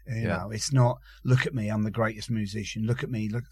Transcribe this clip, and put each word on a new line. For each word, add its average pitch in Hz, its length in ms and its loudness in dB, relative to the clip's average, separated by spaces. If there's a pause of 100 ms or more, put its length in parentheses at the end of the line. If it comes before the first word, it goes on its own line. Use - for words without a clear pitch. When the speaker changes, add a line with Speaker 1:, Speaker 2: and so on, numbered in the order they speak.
Speaker 1:
You 113 160 -4
Speaker 2:
Yeah. 104 140 0
Speaker 1:
know, 92 160 -6
it's 110 200 -4
not, 123 260 4 (260)
"Look 127 220 4
at 151 80 -2
me, 104 140 -2
I'm 107 140 0
the 107 80 0
greatest 110 400 -2
musician. 107 560 -4
Look 120 160 0
at 139 80 -4
me, 110 180 -2
look, 117 240 -4